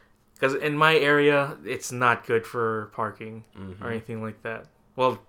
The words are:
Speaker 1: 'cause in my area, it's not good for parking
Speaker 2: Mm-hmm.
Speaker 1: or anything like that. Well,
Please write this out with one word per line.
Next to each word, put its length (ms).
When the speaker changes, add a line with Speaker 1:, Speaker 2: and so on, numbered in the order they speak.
Speaker 1:
'cause 160
in 200
my 220
area, 680
it's 280
not 340
good 220
for 460
parking 520
Speaker 2:
Mm-hmm. 260
Speaker 1:
or 80
anything 320
like 180
that. 240
Well, 340